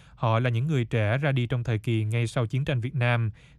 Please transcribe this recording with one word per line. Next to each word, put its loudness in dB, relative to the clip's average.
Họ 2
là 2
những 0
người 0
trẻ 0
ra 0
đi 0
trong -2
thời 0
kỳ 0
ngay 0
sau -2
chiến -2
tranh 0
Việt -4
Nam, 2